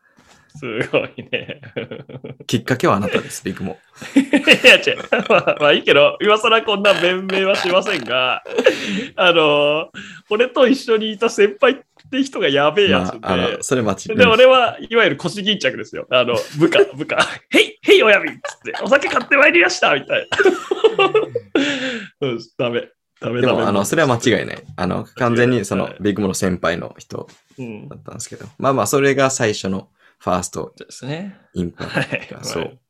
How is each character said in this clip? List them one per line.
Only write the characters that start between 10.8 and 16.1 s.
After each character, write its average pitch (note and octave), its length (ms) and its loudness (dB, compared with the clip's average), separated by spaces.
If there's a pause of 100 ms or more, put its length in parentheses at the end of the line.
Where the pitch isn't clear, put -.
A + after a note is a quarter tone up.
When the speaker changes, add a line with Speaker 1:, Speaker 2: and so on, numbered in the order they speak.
Speaker 1:
緒 A3 60 4
に A3 160 -4
い G3+ 60 -12
た A#3 100 0
先 G#3 320 0
輩 B3+ 120 4
っ C#4 40 -6 (340)
て C4 120 -2
人 C4+ 180 -8
が E3+ 80 0
や C#3+ 220 2
べ G3 140 2
え F3+ 60 2
や F2+ 120 2
つ F#2 100 -4
で、 A2+ 60 -12
Speaker 2:
ま A2 100 -8
あ、 F#2+ 60 2
あ - 20 0
の、 - 260 -2
そ - 140 -2
れ B2 60 0
間 G2+ 100 0
違 - 220 -8
い - 20 -6
Speaker 1:
で、 B3 80 4
俺 A#3 220 6
は B3+ 340 2
い A3 160 -6
わ A3+ 80 4
ゆ F3 60 2
る C#3+ 80 -4
腰 F#3+ 260 -6
巾 G#3 140 -2
着 A#2+ 180 -2
で A2 80 -10
す - 100 -16
よ。 D#2 160 -10